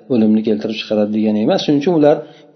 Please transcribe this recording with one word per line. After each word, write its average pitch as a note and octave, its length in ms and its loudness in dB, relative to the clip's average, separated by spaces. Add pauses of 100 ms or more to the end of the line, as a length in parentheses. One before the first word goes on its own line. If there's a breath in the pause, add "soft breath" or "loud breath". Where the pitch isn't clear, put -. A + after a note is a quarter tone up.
o'limni A2 360 2
keltirib A2 340 -4
chiqaradi G#2+ 360 -2
degani G#2+ 280 0
emas. F3 200 0
Shuning C#3+ 200 0
uchun F3 140 0
ular D3 220 4 (400 loud breath)